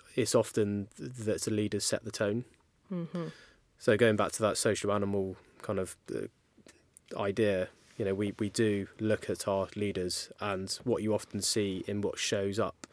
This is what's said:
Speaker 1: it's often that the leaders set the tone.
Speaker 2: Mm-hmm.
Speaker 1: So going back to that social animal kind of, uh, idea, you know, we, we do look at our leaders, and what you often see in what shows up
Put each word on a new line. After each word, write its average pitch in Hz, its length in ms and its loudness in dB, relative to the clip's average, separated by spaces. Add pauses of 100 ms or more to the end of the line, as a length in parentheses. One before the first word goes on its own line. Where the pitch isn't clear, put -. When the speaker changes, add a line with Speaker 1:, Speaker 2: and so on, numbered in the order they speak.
(160)
Speaker 1:
it's 117 200 4
often 101 520 2 (120)
that 123 420 -4
the - 100 -2
leaders 107 320 0
set - 220 -2
the 110 60 -8
tone. 110 340 -2 (480)
Speaker 2:
Mm-hmm. 170 340 -4 (520)
Speaker 1:
So 110 180 4
going 110 200 6
back 101 160 0
to - 100 -4
that 104 140 4
social 101 340 2
animal 101 440 0 (260)
kind 98 180 -4
of, 95 160 -6 (180)
uh, 52 140 -6 (920)
idea, 98 500 2 (280)
you 113 80 0
know, 98 80 2
we, 101 240 0
we 104 120 -2
do 101 380 2 (120)
look 107 320 0
at - 160 -4
our 98 280 2
leaders, 92 540 -2 (100)
and 95 300 -2 (140)
what 110 180 2
you 107 140 0
often 101 260 -4
see 95 460 0
in 101 140 -2
what 98 180 -2
shows 101 400 0
up - 320 -2